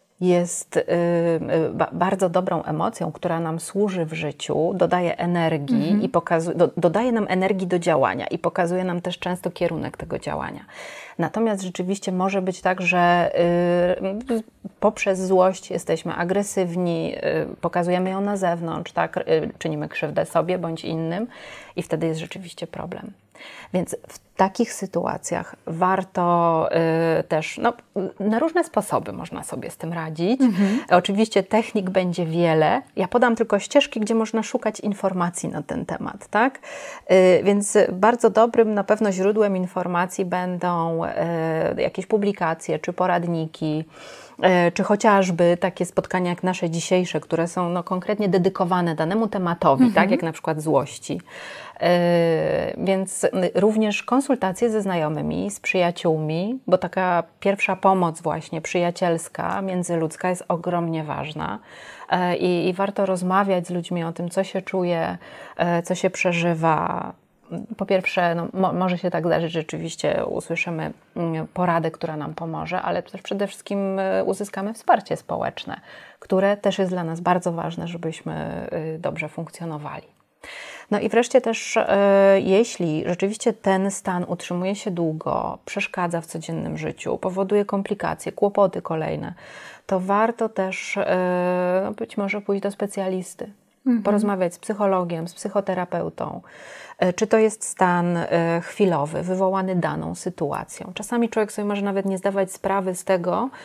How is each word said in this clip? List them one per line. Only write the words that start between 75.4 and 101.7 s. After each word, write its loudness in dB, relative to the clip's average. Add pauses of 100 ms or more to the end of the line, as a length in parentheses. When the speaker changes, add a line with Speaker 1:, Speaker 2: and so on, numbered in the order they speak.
Speaker 1:
które 2
też 0
jest 0
dla -2
nas -4
bardzo 2
ważne, -6
żebyśmy, -8 (360)
e, -6
dobrze -6
funkcjonowali. -10 (840)
No 0
i 0
wreszcie 4
też, -2
e, 6
jeśli 2
rzeczywiście 0
ten 2
stan -4
utrzymuje -4
się -6
długo, -2
przeszkadza -4
w -10
codziennym -6
życiu, -4
powoduje 0
komplikacje, -4
kłopoty 2
kolejne, -4 (520)
to 0
warto 2
też, -4
e, 2
no, -4
być -8
może -2
pójść -2
do 0
specjalisty, -6 (340)
Speaker 2:
Mhm. 4
Speaker 1:
porozmawiać 2
z -18
psychologiem, 0
z -18
psychoterapeutą. -4 (580)
E, 4
czy 0
to 4
jest 2
stan, 2
e, 0
chwilowy, 0
wywołany 0
daną -2
sytuacją. -6
Czasami -2
człowiek -2
sobie -4
może -2